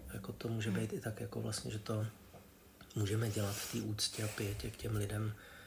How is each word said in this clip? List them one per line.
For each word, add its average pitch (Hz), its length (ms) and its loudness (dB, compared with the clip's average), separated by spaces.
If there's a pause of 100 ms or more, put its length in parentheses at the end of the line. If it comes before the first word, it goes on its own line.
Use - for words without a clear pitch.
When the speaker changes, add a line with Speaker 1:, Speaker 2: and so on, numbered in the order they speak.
(140)
Speaker 1:
jako 101 200 -4
to - 140 -2
může 113 220 2
Speaker 2:
Hmm. 92 100 4
Speaker 1:
být 107 140 2
i 92 60 0
tak, 107 220 -2
jako 110 200 -2
vlastně, 113 300 -2
že 110 80 0
to 110 260 2 (920)
můžeme 110 340 4
dělat 101 260 2
v - 160 -2
té 120 100 2
úctě 107 420 0
a 107 40 2
pětě 104 440 0
k - 60 -8
těm 110 180 0
lidem, 107 400 2 (320)